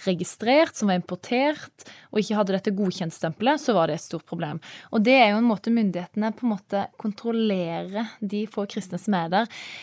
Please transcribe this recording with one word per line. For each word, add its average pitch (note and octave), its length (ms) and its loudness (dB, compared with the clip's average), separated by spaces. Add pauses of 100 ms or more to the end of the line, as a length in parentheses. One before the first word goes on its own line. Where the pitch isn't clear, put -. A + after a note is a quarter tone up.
registrert, G#3+ 680 2
som G#3+ 100 0
var G3 140 4
importert, B3+ 840 -2 (300)
og G#3+ 80 0
ikke G#3 160 0
hadde G3 180 2
dette F#3+ 160 0
godkjentstempelet, F#3+ 880 -2
så B3 160 2
var E3 140 4
det D3+ 80 -2
et E3 40 -8
stort - 260 -8
problem. D#3+ 340 -6 (320)
Og A3 100 4
det B3+ 180 8
er G#3 120 6
jo G#3 60 2
en A#3+ 120 4
måte A3 240 0
myndighetene G#3 600 0
på - 100 -8
en A3+ 80 2
måte G3+ 300 -4 (120)
kontrollerer G3+ 1120 -2 (140)
de G#3 260 -4
få G#3 240 -6
kristne F#3 300 -6
som G#3 140 0
er E3 140 0
der. G#3 220 0 (320)